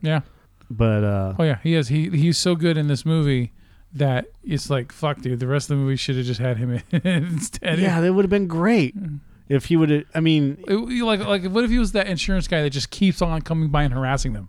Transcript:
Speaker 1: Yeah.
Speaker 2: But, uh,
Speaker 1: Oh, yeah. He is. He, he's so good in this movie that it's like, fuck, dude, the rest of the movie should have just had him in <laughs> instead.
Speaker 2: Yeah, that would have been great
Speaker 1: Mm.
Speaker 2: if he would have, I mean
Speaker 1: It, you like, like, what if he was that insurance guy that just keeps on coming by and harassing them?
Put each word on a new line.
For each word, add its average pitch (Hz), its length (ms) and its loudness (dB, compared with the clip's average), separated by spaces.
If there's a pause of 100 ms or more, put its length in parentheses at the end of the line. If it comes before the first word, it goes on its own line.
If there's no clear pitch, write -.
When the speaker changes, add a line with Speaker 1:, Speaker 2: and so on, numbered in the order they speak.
Speaker 1:
Yeah. 156 200 0 (480)
Speaker 2:
But, 110 360 2
uh, 98 340 0
Speaker 1:
Oh, 165 40 2
yeah. 147 200 0
He 165 120 0
is. 147 120 0
He, 156 220 0
he's 165 280 2
so 180 180 0
good 165 220 0
in 151 100 0
this 143 180 -2
movie 143 480 0 (400)
that 135 340 0 (160)
it's 156 260 -4
like, 131 220 -2
fuck, 147 300 -4
dude, 127 180 -4
the 127 80 -4
rest 139 220 -2
of 143 80 0
the 139 60 0
movie 135 140 0
should 131 200 -4
have 127 80 -2
just 120 140 -4
had 123 180 0
him 123 240 -2 (100)
in 175 100 0
<laughs> - 40 -4
instead. 175 720 -2
Speaker 2:
Yeah, 180 220 2
that 180 120 4
would 202 100 4
have 185 60 0
been 196 180 2
great 170 500 0
Speaker 1:
Mm. 151 220 -8 (300)
Speaker 2:
if 139 160 0
he 170 100 2
would 160 140 4
have, 147 140 2 (120)
I 160 60 0
mean 151 440 2
Speaker 1:
It, 226 240 -2
you 240 160 -2
like, 220 140 2
like, 202 240 0
what 202 220 0
if 220 60 0
he 247 60 4
was 214 140 2
that 196 160 0
insurance 190 400 -2
guy 165 140 0
that 147 80 0
just 135 200 -4
keeps - 320 0
on 160 200 0
coming 160 260 -2
by 147 160 2
and 131 100 2
harassing 131 380 -2
them? 98 180 -8